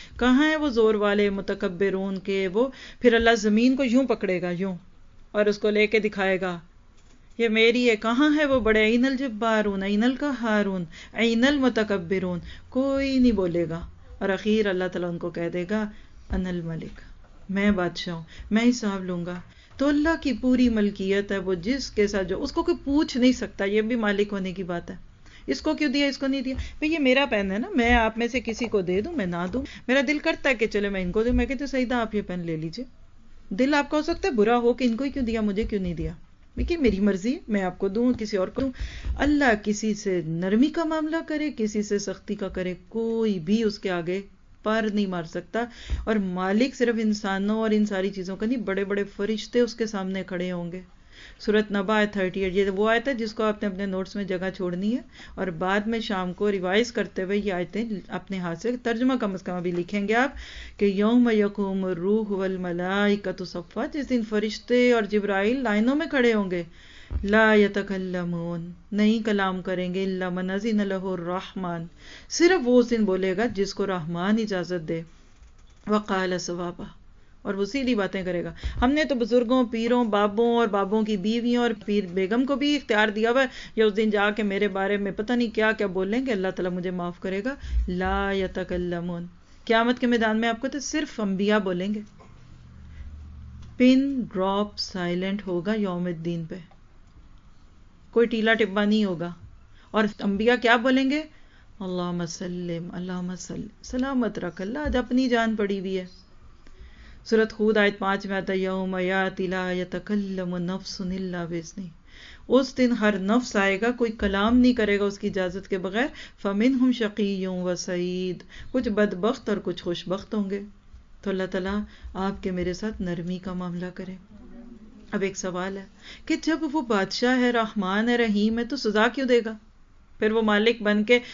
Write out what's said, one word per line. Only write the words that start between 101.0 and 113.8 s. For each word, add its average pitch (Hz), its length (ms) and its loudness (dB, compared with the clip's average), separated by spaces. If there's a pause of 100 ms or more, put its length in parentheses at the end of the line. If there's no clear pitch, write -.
"अल्लाहुम्मा 175 440 -4
सल्लिम, 175 600 -8
अल्लाहुम्मा 180 460 -8
सल्लिम", - 360 -12 (120)
सलामत 254 560 -2
रख 175 220 -6
अल्लाह, 240 240 -6
आज 262 120 0
अपनी 254 320 0
जान 226 280 2
पड़ी 202 220 -2
हुई 190 160 -4
है। 180 140 -4 (1160)
सूरत 220 280 2
हूद 214 260 2
आयत 202 200 4
पाँच 202 280 -2
में 196 100 -4
आता 190 160 -4
है, 190 60 0
"यौम 190 400 -2
याति 190 480 0
ला 185 240 -2
यतकल्लमु 180 880 -4
नफ्सुन 185 540 -6
इल्ला 180 320 -6
बिइज़्निह", 170 460 -10 (580)
उस 262 280 4
दिन 247 160 4
हर 208 280 2
नफ्स 220 360 2
आएगा, 196 340 2